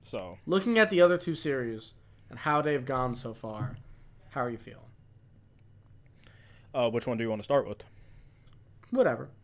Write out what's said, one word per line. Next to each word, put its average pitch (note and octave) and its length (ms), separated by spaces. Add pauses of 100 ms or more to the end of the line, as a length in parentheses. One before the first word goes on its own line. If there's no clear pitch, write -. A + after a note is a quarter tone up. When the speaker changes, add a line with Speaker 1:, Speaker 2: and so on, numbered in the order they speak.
Speaker 1:
So. F#2 440
Speaker 2:
Looking F#3+ 320
at G#3+ 120
the F3+ 120
other F3 160
two E3+ 160
series B2 600 (360)
and A#2+ 100
how D3+ 220
they've C#3+ 240
gone B2+ 300
so A2+ 180
far, A2 440 (540)
how C#3 100
are B2 80
you A2+ 80
feeling? - 220 (1900)
Speaker 1:
Uh, B2 160
which A2+ 180
one A#2+ 100
do A#2 60
you A#2 60
wanna G#2+ 140
start C#3 240
with? - 160 (1080)
Speaker 2:
Whatever. C#3 380 (140)